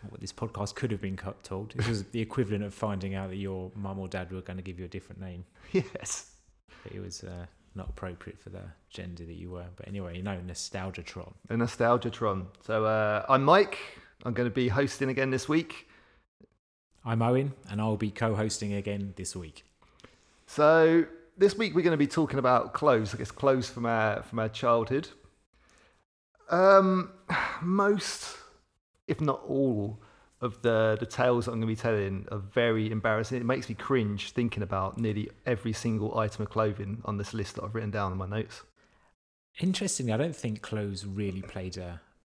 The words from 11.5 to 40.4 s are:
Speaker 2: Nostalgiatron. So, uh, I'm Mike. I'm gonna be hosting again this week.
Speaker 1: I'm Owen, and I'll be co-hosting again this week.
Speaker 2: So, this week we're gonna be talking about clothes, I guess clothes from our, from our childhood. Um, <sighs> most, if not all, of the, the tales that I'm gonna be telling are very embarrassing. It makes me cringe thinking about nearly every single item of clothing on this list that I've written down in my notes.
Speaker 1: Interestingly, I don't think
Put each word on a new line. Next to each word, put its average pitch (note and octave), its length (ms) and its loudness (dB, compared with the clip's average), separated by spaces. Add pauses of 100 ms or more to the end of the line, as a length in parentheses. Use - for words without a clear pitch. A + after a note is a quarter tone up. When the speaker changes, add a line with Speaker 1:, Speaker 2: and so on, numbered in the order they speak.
Speaker 2:
Nostalgiatron. A2+ 920 0 (200)
So, A2 200 0
uh, G#2+ 420 2
I'm C3+ 160 6
Mike. F3+ 340 6 (480)
I'm B2 80 -2
gonna B2 160 2
be A#2+ 200 2
hosting C3+ 400 0
again C3+ 200 0
this C3 200 -2
week. D#3+ 400 0 (1160)
Speaker 1:
I'm A2+ 160 2
Owen, C3 300 4 (180)
and G#2 120 -4
I'll A2 160 0
be G#2 140 -2
co-hosting G#2+ 600 0
again G2+ 460 -4
this F#2 180 -8
week. D#3 300 -12 (840)
Speaker 2:
So, D#3+ 560 8 (340)
this G3 200 6
week G3+ 180 0
we're F3+ 80 4
gonna E3 140 4
be C#3+ 100 4
talking D3+ 320 0
about B2+ 340 4
clothes, A#2 400 4
I A2+ 40 -6
guess - 140 -6
clothes C3+ 380 2
from A#2+ 160 -6
our, A2 380 2
from A2+ 160 -6
our A2 80 0
childhood. A#2+ 600 2 (1400)
Um, F#3+ 600 8 (260)
<sighs> - 240 -4
most, G3 760 0 (680)
if - 140 -2
not - 260 0
all, A2 560 0 (380)
of A#2 220 -6
the, A2 360 4
the A2+ 80 -4
tales B2 400 2
that B2 60 -4
I'm A#2 60 -4
gonna A2+ 100 0
be A2 80 0
telling G2+ 560 -2
are G#2+ 60 -4
very A2 520 2
embarrassing. A2 520 0
It A#2+ 40 -4
makes B2+ 220 0
me A2 80 -6
cringe G#2 560 0
thinking A#2 320 0
about F#2+ 340 -2
nearly G#2+ 320 0 (160)
every A#2 280 0
single A2 440 0
item G#2+ 260 0
of G2+ 80 -4
clothing G#2 520 0
on G#2 140 -2
this G2+ 160 -6
list G#2 220 -4
that - 100 -8
I've G#2+ 100 -8
written A2+ 160 -4
down G2 220 -2
in F#2+ 40 -4
my F#2 100 -4
notes. G2+ 340 -6 (960)
Speaker 1:
Interestingly, F3 540 0
I A2 40 2
don't D3+ 180 0
think G#2+ 260 -4